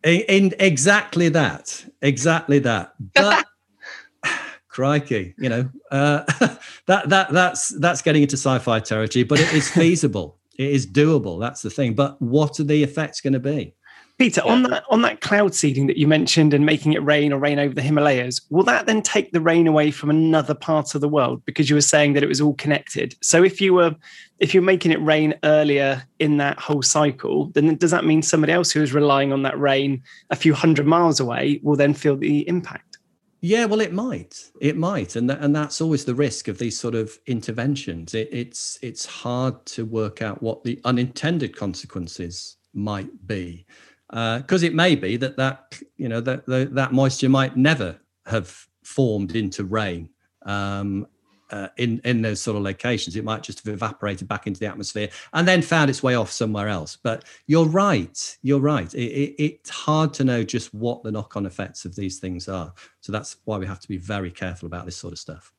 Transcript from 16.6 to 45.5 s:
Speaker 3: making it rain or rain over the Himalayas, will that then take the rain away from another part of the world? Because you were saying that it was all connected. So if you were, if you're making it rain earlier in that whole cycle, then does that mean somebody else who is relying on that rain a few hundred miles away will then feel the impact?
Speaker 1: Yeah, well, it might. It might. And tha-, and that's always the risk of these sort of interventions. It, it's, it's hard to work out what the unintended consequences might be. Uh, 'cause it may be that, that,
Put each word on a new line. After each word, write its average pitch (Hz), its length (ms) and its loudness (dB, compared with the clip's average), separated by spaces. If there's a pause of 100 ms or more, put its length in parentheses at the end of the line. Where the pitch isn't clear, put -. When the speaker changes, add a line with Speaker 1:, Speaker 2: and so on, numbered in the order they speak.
Speaker 3:
making 151 280 2
it 156 100 0
rain 147 300 2
or 139 40 -2
rain 143 220 0
over 143 140 0
the 143 80 -4
Himalayas, 135 580 0 (100)
will 170 140 4
that 240 220 2
then 220 160 2
take - 320 -2
the 170 80 2
rain 165 260 4
away 151 240 4
from 143 180 -4
another 156 440 2
part 151 420 -2
of 143 60 0
the 147 80 0
world? 127 340 0
Because - 260 0
you 147 60 4
were 147 60 4
saying 147 320 4
that 139 100 4
it 147 60 0
was 139 100 0
all 147 140 4
connected. - 680 -4
So 170 220 4
if 185 160 2
you 190 140 4
were, 175 200 4 (460)
if 170 140 2
you're 185 100 6
making 185 300 4
it 151 80 2
rain 156 320 4 (100)
earlier 143 580 2 (180)
in 147 180 2
that 143 200 0
whole 147 240 -2
cycle, 147 760 0
then 151 200 4
does 160 160 2
that - 140 2
mean 156 160 4
somebody 156 320 2
else 175 180 0
who 151 100 2
is 135 120 0
relying 139 400 4
on 135 100 -2
that 135 160 -4
rain 139 420 0 (280)
a - 80 0
few 160 160 4
hundred 143 340 4
miles 165 320 4
away 131 420 0
will 147 140 2
then 143 180 4
feel 143 220 0
the 147 320 0
impact? - 520 -6 (420)
Speaker 1:
Yeah, 220 240 0
well, 214 160 0
it 185 100 -2
might. 196 580 -8 (120)
It 143 160 0
might. 160 400 -4
And 120 120 0
tha-, 139 140 -4
and 143 100 2
that's 151 280 -4
always 160 240 -2
the 123 100 -4
risk 131 320 -2
of 101 100 -8
these 117 220 -6
sort 117 160 -6
of 110 320 -6
interventions. 117 840 -6
It, 110 180 -6
it's, - 500 -10
it's 117 240 -12
hard 123 640 -6
to - 160 -10
work 110 380 -6
out 107 200 -8
what 113 220 -6
the 120 220 -6
unintended 127 680 -2
consequences 92 1000 -10 (180)
might 101 540 -8
be. 90 380 -10 (460)
Uh, 113 320 -4
'cause 180 180 0
it 170 140 0
may 170 200 4
be 95 220 -4
that, 131 180 -6
that, - 440 -6 (180)